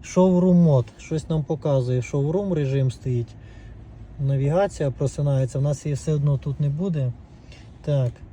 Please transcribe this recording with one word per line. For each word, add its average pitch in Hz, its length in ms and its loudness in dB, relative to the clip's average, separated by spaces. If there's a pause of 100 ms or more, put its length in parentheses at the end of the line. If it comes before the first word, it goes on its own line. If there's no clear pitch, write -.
Шоурум 180 540 4
мод. 151 280 6 (140)
Щось - 300 -6
нам 156 160 -2
показує. 135 580 0
Шоурум 160 500 -2
режим 135 380 0
стоїть. 120 380 -4 (920)
Навігація 143 680 0
просинається. 135 680 -2
В 135 40 0
нас 147 240 -2
її 147 80 -2
все 156 180 -4
одно 143 260 0
тут 139 220 -6
не 143 80 0
буде. 147 440 -2 (720)
Так. 135 280 0 (200)